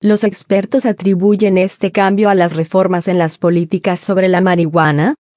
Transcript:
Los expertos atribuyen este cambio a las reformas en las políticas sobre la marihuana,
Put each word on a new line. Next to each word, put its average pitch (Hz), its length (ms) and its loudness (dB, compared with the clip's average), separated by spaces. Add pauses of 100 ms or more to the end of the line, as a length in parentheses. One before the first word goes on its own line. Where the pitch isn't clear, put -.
Los 208 240 0
expertos 202 600 -2
atribuyen 196 720 0
este 185 360 -2
cambio 202 380 0
a 202 40 2
las 170 220 0
reformas 180 500 -2
en 180 100 0
las 165 220 -2
políticas 175 600 -2
sobre 190 260 0
la 180 140 2
marihuana, 170 760 0 (220)